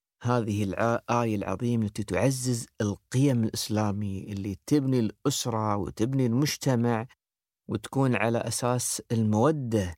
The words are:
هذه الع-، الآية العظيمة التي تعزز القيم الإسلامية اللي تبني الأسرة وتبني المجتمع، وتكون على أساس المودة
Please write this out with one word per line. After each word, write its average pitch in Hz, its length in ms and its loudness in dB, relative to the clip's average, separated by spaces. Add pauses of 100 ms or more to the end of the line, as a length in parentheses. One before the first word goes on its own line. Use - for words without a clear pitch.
(220)
هذه 110 420 0
الع-، 107 300 0
الآية 117 420 0
العظيمة 107 500 -2
التي 104 180 -6
تعزز 123 640 0 (140)
القيم 120 640 2
الإسلامية 104 880 -4
اللي 98 240 -6 (100)
تبني 131 320 2
الأسرة 110 760 0
وتبني 127 500 0
المجتمع، 120 800 0 (640)
وتكون 127 460 0
على 113 220 2
أساس 123 640 -2 (100)
المودة 113 840 2